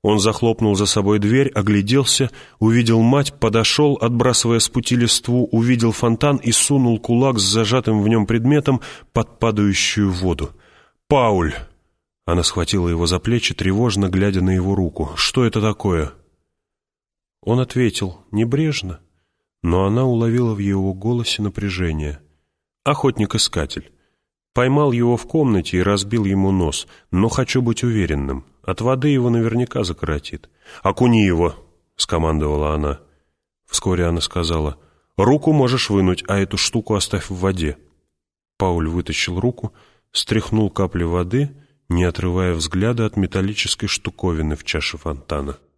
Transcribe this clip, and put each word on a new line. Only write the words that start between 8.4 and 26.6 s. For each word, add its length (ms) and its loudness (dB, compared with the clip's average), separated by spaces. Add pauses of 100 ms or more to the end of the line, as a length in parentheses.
под 260 -2
падающую 720 2
воду. 380 -2 (580)
«Пауль!» 460 2 (720)
Она 160 2
схватила 480 -2
его 160 0
за 120 0
плечи, 360 -2
тревожно 560 0
глядя 320 0
на 80 2
его 240 2
руку. 420 -2
«Что 300 0
это 160 0
такое?» 500 -2 (1300)
Он 200 0
ответил 580 -2 (120)
«Небрежно», 680 -2 (640)
но 240 2
она 180 2
уловила 480 0
в 60 -6
его 340 0
голосе 480 -4
напряжение. 800 -4 (640)
«Охотник-искатель. 1080 -2 (680)
Поймал 320 2
его 260 2
в 100 -6
комнате 520 0
и 40 2
разбил 420 0
ему 260 2
нос, 380 -2 (240)